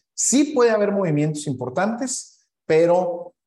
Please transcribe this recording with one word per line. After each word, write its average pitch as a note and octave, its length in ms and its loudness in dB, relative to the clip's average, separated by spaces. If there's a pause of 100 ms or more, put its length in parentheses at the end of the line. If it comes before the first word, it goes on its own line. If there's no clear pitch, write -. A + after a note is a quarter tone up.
(160)
sí C#4+ 300 2
puede A#3+ 260 2
haber G#3 200 2
movimientos D#3 540 -2
importantes, F3 1040 -6 (180)
pero, E3+ 680 2 (120)